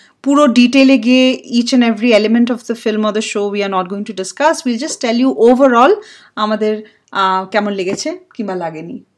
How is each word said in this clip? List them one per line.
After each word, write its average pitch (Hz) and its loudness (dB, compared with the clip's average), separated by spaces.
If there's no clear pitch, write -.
পুরো 285 2
ডিটেইলে 254 4
গিয়ে 254 2
each 240 0
and 233 2
every 226 0
element 220 2
of 240 -4
the - -10
film 220 -4
or 214 -2
the 214 -4
show 202 -6
we 202 -4
are 196 -4
not 185 -4
going 202 -8
to 214 -10
discuss। 277 -2
We'll 240 -2
just 311 -10
tell 240 0
you 269 0
overall 254 4
আমাদের, 214 -4
আহ, 190 -2
কেমন 208 -2
লেগেছে 196 -6
কিংবা 196 -8
লাগেনি। 165 -10